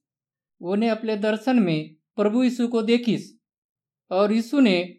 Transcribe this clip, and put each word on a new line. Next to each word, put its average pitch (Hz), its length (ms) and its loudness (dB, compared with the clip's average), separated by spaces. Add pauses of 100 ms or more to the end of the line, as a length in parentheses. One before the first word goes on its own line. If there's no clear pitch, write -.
(640)
वो 175 120 -4
ने 220 140 0
अपने 220 280 -4
दर्शन 214 420 0
में 160 360 0 (220)
प्रभु 214 260 0
यीशु 240 260 0
को 233 140 -2
देखीस 233 580 -2 (680)
और 196 220 0
यीशु 233 280 0
ने 180 380 2